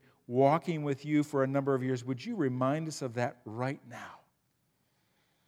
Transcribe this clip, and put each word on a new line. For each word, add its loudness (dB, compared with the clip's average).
walking 4
with -2
you 4
for 0
a 2
number 2
of 0
years, -2
would -6
you -6
remind 0
us -8
of -4
that -2
right -6
now? -16